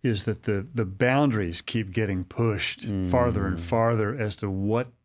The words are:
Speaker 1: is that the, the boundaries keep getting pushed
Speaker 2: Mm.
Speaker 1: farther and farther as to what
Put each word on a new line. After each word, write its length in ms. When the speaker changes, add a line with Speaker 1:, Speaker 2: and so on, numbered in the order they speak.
Speaker 1:
is 220
that 200
the, 300
the 100
boundaries 760
keep 300
getting 320
pushed 640
Speaker 2:
Mm. 220
Speaker 1:
farther 360
and 140
farther 540
as 220
to 140
what 380